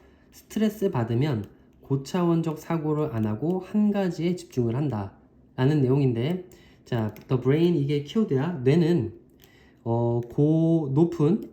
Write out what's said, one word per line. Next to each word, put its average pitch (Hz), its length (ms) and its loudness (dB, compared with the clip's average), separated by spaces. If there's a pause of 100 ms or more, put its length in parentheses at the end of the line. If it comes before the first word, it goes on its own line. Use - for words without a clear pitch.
(300)
스트레스 208 600 -4
받으면 120 540 -2 (380)
고차원적 165 760 -2
사고를 151 560 -4
안 110 120 -2
하고 151 340 -4
한 208 300 0
가지에 180 460 -2
집중을 117 380 -2
한다.라는 131 1080 -2
내용인데, 135 600 0 (400)
자, 110 300 -4 (140)
the 131 120 0
brain, 160 360 2
이게 143 260 0
키워드야. 165 640 -2
뇌는, 151 480 4 (720)
어, 117 440 0
고, 160 680 2
높은 170 580 0